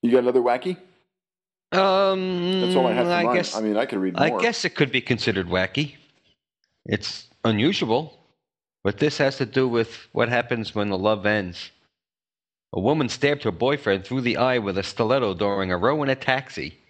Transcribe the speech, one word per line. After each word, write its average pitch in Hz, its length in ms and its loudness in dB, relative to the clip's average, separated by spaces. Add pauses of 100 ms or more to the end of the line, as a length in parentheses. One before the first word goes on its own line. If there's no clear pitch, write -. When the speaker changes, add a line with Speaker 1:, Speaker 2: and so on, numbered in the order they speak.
Speaker 1:
You 120 100 2
got 127 80 6
another 123 200 4
wacky? 127 360 0 (960)
Speaker 2:
Um, 185 880 0
Speaker 1:
That's 180 160 0
all 131 100 4
I 113 60 2
have 123 140 0
for 175 60 0
Speaker 2:
I - 120 2
Speaker 1:
mine. 120 120 2
Speaker 2:
guess, - 200 -2
Speaker 1:
I 110 60 -4
mean, 107 140 0
I 123 100 0
could 110 120 -4
read 95 180 -2
Speaker 2:
I 151 140 2
Speaker 1:
more. 107 100 -2
Speaker 2:
guess 233 240 0
it 175 100 -2
could 135 180 0
be 127 80 0
considered 98 480 0
wacky. 95 480 -2 (880)
It's - 420 -4 (180)
unusual, 123 760 0 (680)
but 101 140 -2
this 147 200 0
has 135 200 0
to 127 80 -2
do 131 200 2
with 117 300 0 (160)
what 117 160 2
happens 120 460 -2
when 104 160 -2
the 95 80 0
love 101 280 2
ends. 101 440 -2 (1040)
A 98 60 -2
woman 135 280 2
stabbed 143 360 0
her 110 60 0
boyfriend 101 540 0
through 131 180 -2
the 120 140 0
eye 127 220 2
with 98 200 -2
a 95 40 -2
stiletto 117 520 0
during 98 380 -2
a 90 60 0
row 139 240 0
in 135 80 0
a 131 60 2
taxi. 131 640 -4 (120)